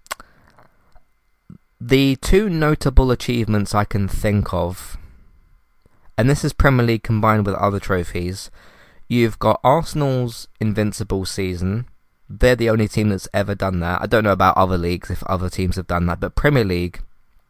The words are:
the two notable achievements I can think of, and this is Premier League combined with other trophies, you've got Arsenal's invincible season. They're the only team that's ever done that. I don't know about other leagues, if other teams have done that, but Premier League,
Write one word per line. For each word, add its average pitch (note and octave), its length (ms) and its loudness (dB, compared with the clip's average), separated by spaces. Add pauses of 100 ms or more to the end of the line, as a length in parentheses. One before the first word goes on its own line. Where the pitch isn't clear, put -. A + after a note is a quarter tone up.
(1800)
the C3+ 380 2
two G3+ 320 2
notable D3+ 640 4
achievements A2 640 0
I G#2 120 2
can G2+ 220 -2
think G#2 460 0
of, F2 440 -6 (1200)
and A2 120 2
this C#3+ 140 0
is C#3+ 100 -2
Premier B2+ 320 4
League A#2 160 0
combined G#2+ 440 2
with G2 100 -2
other G2 240 0
trophies, F2+ 720 -4 (560)
you've A#2 320 0
got G#2+ 240 2
Arsenal's C3 840 0 (120)
invincible G#2 680 -2
season. F#2 600 -4 (440)
They're B2 260 2
the A#2 140 0
only A2 180 2
team G#2+ 220 0
that's F#2+ 240 -4
ever G2+ 220 -2
done F#2 240 -2
that. F2 220 -2
I - 40 -4
don't G#2+ 180 2
know G#2 80 4
about F#2 260 4
other F#2 200 2
leagues, F2 320 -4
if F2+ 140 -6
other F#2 260 -4
teams F#2 260 -4
have F2+ 120 -8
done F2 180 0
that, E2+ 140 -2
but F#2 160 -6
Premier C#3+ 280 2
League, F2+ 380 -4 (480)